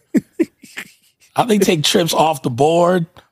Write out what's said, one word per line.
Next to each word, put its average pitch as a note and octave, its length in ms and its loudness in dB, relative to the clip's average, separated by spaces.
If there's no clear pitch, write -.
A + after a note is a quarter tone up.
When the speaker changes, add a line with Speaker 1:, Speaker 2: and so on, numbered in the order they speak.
Speaker 1:
<laughs> - 1200 -8
Speaker 2:
How D3 120 0
they G#3+ 120 0
take F#3 240 0
Trips E3+ 320 0
off D#3 280 0
the D3 80 -4
board, E3+ 560 2